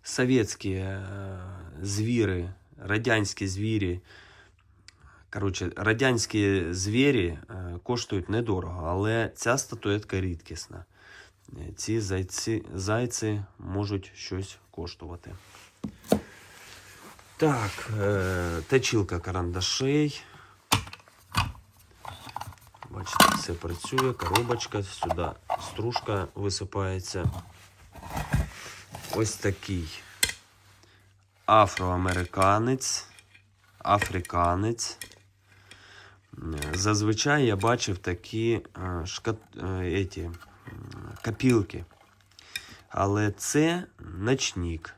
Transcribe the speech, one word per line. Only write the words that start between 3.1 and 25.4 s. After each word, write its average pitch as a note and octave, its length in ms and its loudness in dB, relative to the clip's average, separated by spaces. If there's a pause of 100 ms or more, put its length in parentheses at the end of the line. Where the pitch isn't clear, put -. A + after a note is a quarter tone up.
звірі. G2 520 0 (1300)
Коротше, F#2+ 440 -2
радянські A2 960 4
звірі, G#2 560 4 (240)
е, F2+ 320 -8
коштують A#2 460 -2
недорого, F#2 600 -2
але G#2+ 460 2
ця B2 240 0
статуетка G#2 600 -2
рідкісна. F2+ 640 -8 (680)
Е, D#2+ 240 -10
ці A2+ 240 0
зайці, F#2+ 600 -2 (120)
зайці G#2+ 680 -2 (160)
можуть G2 560 -4
щось - 440 -8 (120)
коштувати. E2+ 600 -12 (2000)
Так, B2 540 2 (100)
е, F#2 680 2
точилка A2 500 2
карандашей. F#2 1040 -2 (2750)
Бачите, - 340 2 (100)
все - 180 -2
працює, G#2+ 600 -2
коробочка, G#2+ 680 0
сюди F2 440 -4 (340)